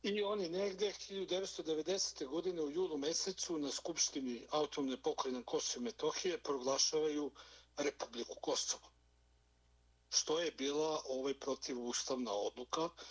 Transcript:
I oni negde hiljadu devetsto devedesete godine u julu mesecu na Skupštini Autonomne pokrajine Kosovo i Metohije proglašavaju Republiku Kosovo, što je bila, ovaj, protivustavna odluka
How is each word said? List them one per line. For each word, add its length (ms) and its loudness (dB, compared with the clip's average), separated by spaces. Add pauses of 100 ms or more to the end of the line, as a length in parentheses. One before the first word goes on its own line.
I 200 2
oni 260 2
negde 420 2
hiljadu 340 -6
devetsto 380 -2
devedesete 600 0
godine 360 0
u 100 2
julu 260 2
mesecu 600 0
na 140 2
Skupštini 800 -2
Autonomne 500 2
pokrajine 420 0
Kosovo 380 0
i 20 0
Metohije 540 0
proglašavaju 920 2 (460)
Republiku 640 -2
Kosovo, 480 0 (1200)
što 300 2
je 120 0
bila, 540 0
ovaj, 340 -2
protivustavna 920 -2
odluka 560 0 (220)